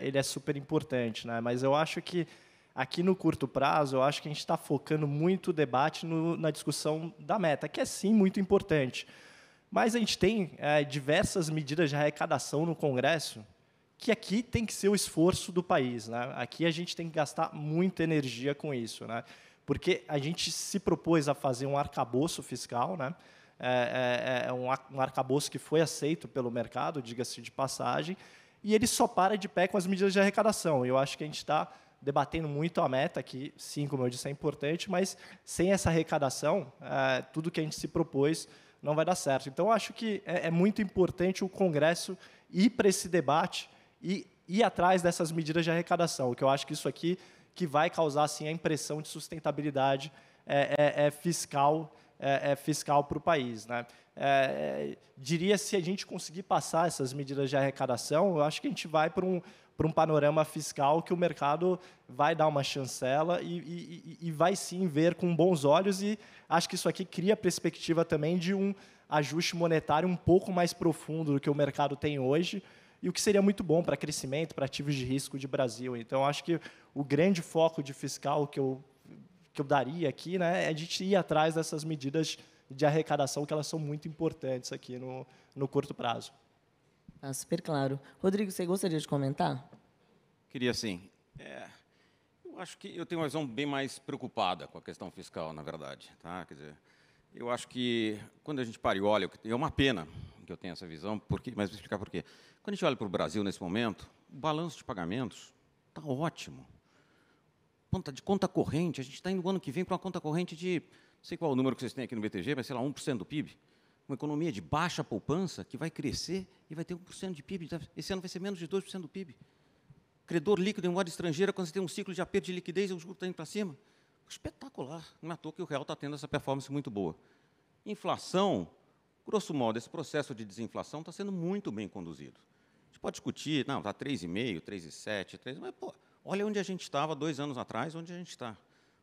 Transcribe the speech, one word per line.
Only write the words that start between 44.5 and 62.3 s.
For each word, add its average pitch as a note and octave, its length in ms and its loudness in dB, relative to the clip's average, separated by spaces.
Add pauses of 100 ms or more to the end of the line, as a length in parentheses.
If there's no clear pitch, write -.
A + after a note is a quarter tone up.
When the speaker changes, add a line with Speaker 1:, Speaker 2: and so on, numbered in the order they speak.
Speaker 1:
atrás F#3 400 4
dessas E3+ 280 2
medidas D#3+ 320 2
de E3 60 2
arrecadação, E3 640 2
que C3 100 -2
eu C3+ 60 6
acho C#3+ 160 2
que - 80 -6
isso D3 140 -4
aqui E3+ 280 0 (380)
que F3 140 -2
vai D3 240 4
causar, D3+ 360 2
sim, D3+ 200 -6
a D3+ 40 -4
impressão D#3 480 -2
de D3+ 80 -10
sustentabilidade, C#3+ 1040 0 (360)
é, C#3+ 280 4
é, D3 300 4
é D3 60 4
fiscal, D3+ 840 0 (220)
é, C#3 360 2
é - 20 2
fiscal C#3+ 480 2
pro D3+ 180 -4
país, B2 460 0
né? A#2+ 180 -4 (300)
É, - 100 -4
é, C#3 720 2 (180)
diria, E3+ 440 2
se - 160 -4
a G3 40 4
gente F3+ 240 -2
conseguir F3 380 -10
passar E3+ 460 2
essas C3 260 -2
medidas C#3 380 -2
de C#3 40 0
arrecadação, C#3 840 2
eu D3 60 4
acho D#3 160 0
que - 60 -8
a C#4+ 60 0
gente F3+ 160 -6
vai D#3+ 240 4
pra F3+ 120 0
um, F#3 160 0 (380)
pra D#3 100 4
um D#3+ 40 2
panorama D#3 520 6
fiscal D3+ 580 2
que F3 120 -2
o F3 40 0
mercado E3+ 640 2 (300)
vai C#3+ 260 4